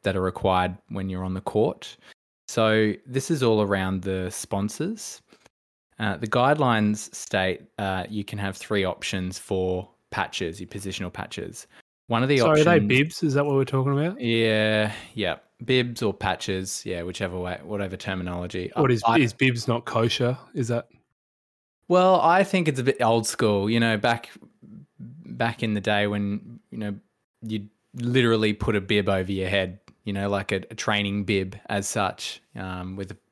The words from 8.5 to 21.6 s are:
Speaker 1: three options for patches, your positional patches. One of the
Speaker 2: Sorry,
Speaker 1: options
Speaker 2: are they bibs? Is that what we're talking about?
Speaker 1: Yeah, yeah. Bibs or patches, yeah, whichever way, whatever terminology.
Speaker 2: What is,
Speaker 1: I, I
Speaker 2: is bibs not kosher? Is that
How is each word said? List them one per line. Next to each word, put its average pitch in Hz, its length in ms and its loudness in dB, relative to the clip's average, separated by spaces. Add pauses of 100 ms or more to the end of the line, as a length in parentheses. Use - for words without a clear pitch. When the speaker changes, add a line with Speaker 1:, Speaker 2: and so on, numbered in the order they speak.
Speaker 1:
three 101 280 -2
options 92 540 -4
for 92 500 -2 (220)
patches, 92 500 -6
your 92 80 -12
positional 95 440 -8
patches. - 540 -12 (420)
One 117 140 2
of 131 60 0
the 143 100 4
Speaker 2:
Sorry, 151 220 6
Speaker 1:
options 151 60 6
Speaker 2:
are 170 120 8
they 104 60 4
bibs? 131 380 2
Is 147 120 2
that 143 120 2
what 143 80 0
we're 135 100 4
talking 135 280 0
about? 165 280 -2
Speaker 1:
Yeah, 107 720 2 (220)
yeah. 92 220 -2 (280)
Bibs 123 380 0
or 104 100 0
patches, 95 720 -4
yeah, 90 180 -6
whichever 90 360 -6
way, 90 260 -6
whatever 98 320 -6
terminology. 90 800 -6
Speaker 2:
What 135 140 4
is, 113 160 2
Speaker 1:
I, 113 80 4
I 117 40 6
Speaker 2:
is 123 140 2
bibs 127 340 0
not 120 200 -2
kosher? 120 500 0 (160)
Is 127 160 -4
that 120 200 -4 (1000)